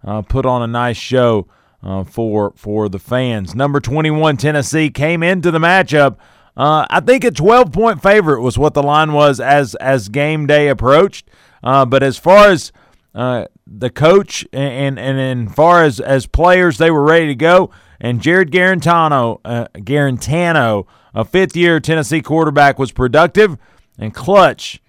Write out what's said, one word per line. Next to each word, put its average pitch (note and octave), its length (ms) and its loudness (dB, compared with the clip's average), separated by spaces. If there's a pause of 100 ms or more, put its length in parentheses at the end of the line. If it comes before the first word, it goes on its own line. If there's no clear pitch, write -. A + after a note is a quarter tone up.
uh, G#2 160 -6
put B2+ 240 -4
on B2+ 160 -2
a A#2 60 -6
nice A#2+ 300 -4
show, A#2+ 500 0 (340)
uh, F#2+ 220 -8
for, G#2+ 540 -4
for G#2 320 -6
the F#2+ 100 -10
fans. A#2 560 -6
Number C#3+ 240 -2
twenty-one D#3 560 -2
Tennessee D3+ 540 -2
came E3 340 -4
into F3 260 0
the E3 100 -2
matchup. D#3 580 2 (400)
Uh, D#3 320 0
I E3+ 100 0
think B3 240 0
a A#3+ 80 0
twelve-point G#3 720 0
favorite F3+ 380 2
was B2 160 -2
what D3 160 0
the C#3+ 100 0
line D3+ 300 0
was D3 260 2
as, C3+ 360 0
as B2+ 340 -4
game D3 360 -4
day D3 220 2
approached. C#3 600 0 (340)
Uh, C3 220 2
but C3 180 0
as C3+ 140 -2
far G3+ 320 6
as, E3+ 240 -2 (420)
uh, B2 300 -4 (200)
the G#2+ 240 -8
coach F3 600 0
and, C3+ 480 -6
and, - 0 -
and, C3+ 200 -4
and B2+ 360 -6
far E3+ 300 4
as, B2+ 160 -2
as C3+ 260 -2
players, F3+ 500 2
they E3 140 2
were D3 120 0
ready D#3+ 240 2
to C#3+ 80 -4
go. E3 360 2 (300)
And A#2 200 -4
Jared F3 300 0
Garantano, E3 960 0
uh, A#2 300 -8
Garantano, C3+ 1120 -2 (280)
a A2+ 100 -6
fifth-year E3+ 560 0
Tennessee D#3 420 -2
quarterback, D3 560 2
was C3 140 -4
productive D#3 680 0 (400)
and A2 160 -12
clutch F3 760 0